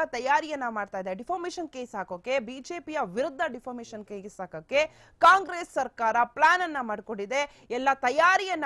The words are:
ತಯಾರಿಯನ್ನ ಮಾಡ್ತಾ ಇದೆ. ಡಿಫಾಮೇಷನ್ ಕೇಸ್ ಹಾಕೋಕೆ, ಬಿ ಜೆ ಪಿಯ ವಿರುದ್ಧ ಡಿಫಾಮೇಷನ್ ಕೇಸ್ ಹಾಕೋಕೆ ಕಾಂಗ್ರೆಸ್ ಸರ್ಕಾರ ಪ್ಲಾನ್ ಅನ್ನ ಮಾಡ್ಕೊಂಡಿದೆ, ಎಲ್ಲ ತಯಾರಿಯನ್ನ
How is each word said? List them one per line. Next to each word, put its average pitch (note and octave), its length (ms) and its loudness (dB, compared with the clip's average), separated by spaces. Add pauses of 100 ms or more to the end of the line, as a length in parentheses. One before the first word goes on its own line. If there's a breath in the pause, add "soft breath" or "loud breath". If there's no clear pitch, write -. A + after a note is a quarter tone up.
ತಯಾರಿಯನ್ನ C#4+ 640 0
ಮಾಡ್ತಾ G3+ 300 -6
ಇದೆ. F#3+ 160 -6
ಡಿಫಾಮೇಷನ್ E4+ 540 -6
ಕೇಸ್ G3+ 260 -12
ಹಾಕೋಕೆ, F#3+ 440 -4
ಬಿ B3 200 -12
ಜೆ E4+ 200 -10
ಪಿಯ D#4 260 -8
ವಿರುದ್ಧ C4 420 -4
ಡಿಫಾಮೇಷನ್ A#3+ 580 -10
ಕೇಸ್ G3+ 340 -14
ಹಾಕೋಕೆ F#3+ 480 -2 (300 soft breath)
ಕಾಂಗ್ರೆಸ್ F4+ 520 6
ಸರ್ಕಾರ A#3 540 -2
ಪ್ಲಾನ್ D#4 380 4
ಅನ್ನ D#4+ 200 -4
ಮಾಡ್ಕೊಂಡಿದೆ, G#3+ 880 -6
ಎಲ್ಲ B3+ 240 0
ತಯಾರಿಯನ್ನ E4 720 2